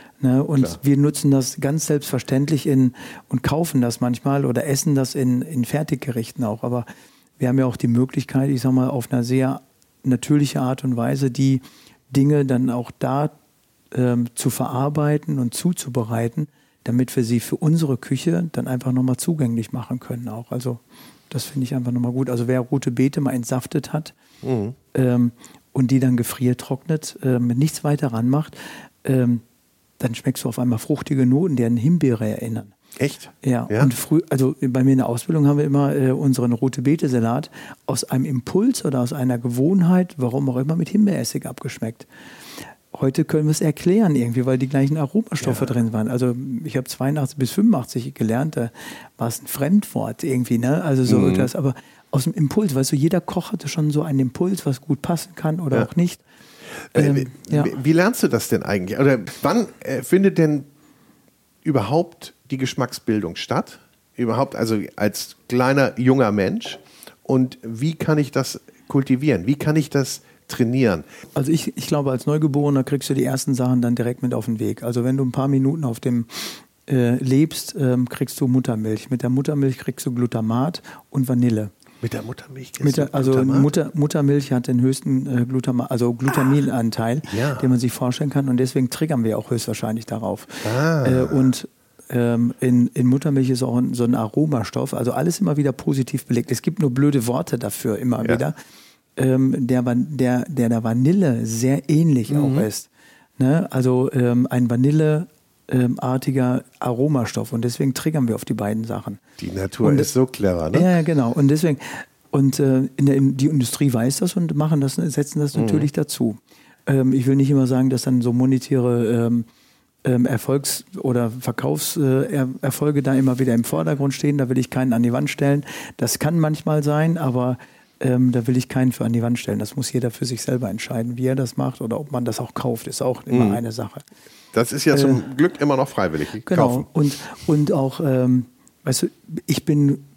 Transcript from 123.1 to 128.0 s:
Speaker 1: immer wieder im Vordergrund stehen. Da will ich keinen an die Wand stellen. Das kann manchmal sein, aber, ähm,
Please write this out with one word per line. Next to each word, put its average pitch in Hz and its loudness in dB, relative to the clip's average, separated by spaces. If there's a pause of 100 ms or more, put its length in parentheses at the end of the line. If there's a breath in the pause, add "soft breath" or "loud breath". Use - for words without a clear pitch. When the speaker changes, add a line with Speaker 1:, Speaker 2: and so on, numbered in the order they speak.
Speaker 1:
immer 131 2
wieder 127 2
im 113 2
Vordergrund 147 0
stehen. 147 0
Da 131 0
will 127 0
ich 123 -2
keinen 127 0
an 117 2
die 120 2
Wand 139 -2
stellen. 143 0 (320 loud breath)
Das - -2
kann 180 0
manchmal 156 0
sein, 151 2
aber, 127 0 (420 loud breath)
ähm, 127 4